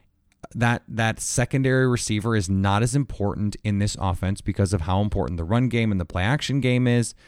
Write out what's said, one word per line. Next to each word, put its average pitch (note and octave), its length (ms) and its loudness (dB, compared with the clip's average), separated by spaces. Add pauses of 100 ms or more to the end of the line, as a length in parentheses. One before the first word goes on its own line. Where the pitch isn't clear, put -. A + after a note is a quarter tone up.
(540)
that, A#2 320 0
that A2 340 -2
secondary C3 680 0
receiver A2+ 500 0
is F#2+ 120 0
not G2 340 2
as A#2+ 120 0
important G#2 680 -2
in G2+ 160 0
this G2+ 200 -2
offense F#2+ 400 -2
because G2 320 0
of F#2 100 0
how F#2 200 0
important G2 340 -2
the E2 80 -4
run A#2+ 240 2
game A2+ 220 0
and G2 100 0
the F2 40 -4
play F2+ 180 -4
action C3+ 380 0
game B2 260 2
is, A#2+ 280 2 (140)